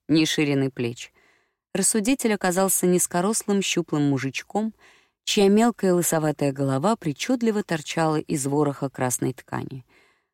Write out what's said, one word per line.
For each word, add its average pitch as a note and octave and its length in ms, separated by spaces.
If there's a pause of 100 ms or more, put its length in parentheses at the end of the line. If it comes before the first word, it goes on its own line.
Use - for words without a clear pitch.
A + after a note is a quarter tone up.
ни D#3 180
ширины C#3+ 440
плеч. A#2+ 440 (600)
Рассудитель A3 600
оказался F#3+ 540
низкорослым, F#3 720
щуплым D3+ 480
мужичком, C#3 640 (500)
чья G3+ 240
мелкая G#3 460
лысоватая D#3 580
голова C#3 440
причудливо A3 680
торчала D#3 560
из C#3+ 280
вороха C#3+ 420
красной C3 440
ткани. - 520 (480)